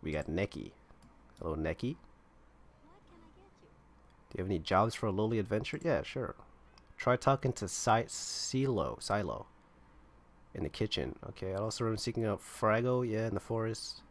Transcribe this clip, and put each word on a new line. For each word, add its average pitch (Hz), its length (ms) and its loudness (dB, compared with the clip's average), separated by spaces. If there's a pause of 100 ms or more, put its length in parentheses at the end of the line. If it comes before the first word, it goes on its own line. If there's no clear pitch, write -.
We 78 100 -6
got 76 180 -4
Neki. 82 420 -2 (680)
Hello, 82 140 -2
Neki. 82 400 -2 (2250)
Do - 80 -10
you 95 60 -2
have 90 40 -2
any 98 120 2
jobs 98 360 4
for - 120 -2
a 107 40 2
lowly 107 280 2
adventure? 104 440 -2
Yeah, 143 200 2
sure. - 320 -6 (640)
Try 123 180 4
talking 135 380 2
to - 140 -4
Si-, 117 400 4
Silo, - 920 -2
Silo. 101 480 -2 (1040)
In - 100 -4
the 73 60 -2
kitchen. - 460 -2 (140)
Okay, 95 240 -6
I 95 40 -2
also 110 260 -2
remember 110 160 0
seeking 117 260 -2
out 104 160 0
Frago. 123 680 2
Yeah, 110 180 0
in 110 60 -2
the 101 60 -2
forest. 113 720 -4